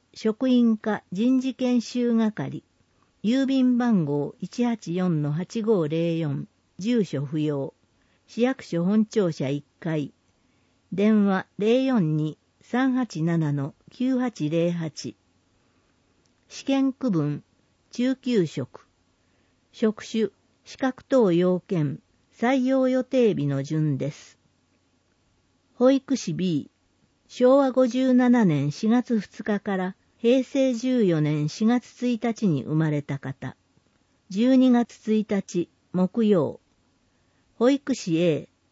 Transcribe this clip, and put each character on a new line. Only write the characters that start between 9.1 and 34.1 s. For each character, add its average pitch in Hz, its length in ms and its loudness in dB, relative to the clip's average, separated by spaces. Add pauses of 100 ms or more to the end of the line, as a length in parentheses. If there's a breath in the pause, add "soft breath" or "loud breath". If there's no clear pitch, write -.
舎 143 180 -6
一 143 160 -4 (140)
階、 156 340 -6 (800)
電 208 320 2
話 190 220 0 (100)
零 233 280 2
四 254 160 2 (160)
二 151 200 -2 (240)
三 254 340 -2
八 247 280 -4
七 160 300 0
の 143 240 -6 (160)
九 254 260 -2
八 226 320 -4
零 170 220 0
八。 160 420 -8 (1300)
試 - 160 -18
験 269 280 0
区 254 200 -4
分、 147 320 -2 (480)
中 254 240 -2
級 226 280 0
職。 - 440 -10 (840)
職 - 340 -4
種、 220 260 -4 (340)
資 - 120 -20
格 - 280 -4
等 226 280 4
要 180 280 2
件、 156 400 -4 (360)
採 254 300 0
用 262 220 2
予 254 160 0
定 233 320 2
日 143 100 -2
の 139 160 -2
順 151 360 -2
で 139 120 -4
す。 - 260 -20 (1400)
保 254 180 4
育 269 240 0
士 170 180 -6
B、 165 380 -4 (560)
昭 254 300 4
和 269 120 2
五 254 160 2
十 254 280 0
七 247 300 4
年 147 280 2
四 - 160 -4
月 240 320 0
二 - 240 -14
日 202 160 -2
か 196 160 -4
ら 185 180 -4 (280)
平 247 220 4
成 269 280 0
十 247 320 0
四 165 160 2
年 151 280 0
四 - 180 -2
月 247 400 -2
一 240 160 -2
日 226 240 -2
に 147 160 0
生 147 140 -4
ま 156 140 2
れ 147 120 -2
た 139 160 -8
方。 - 380 -12 (720)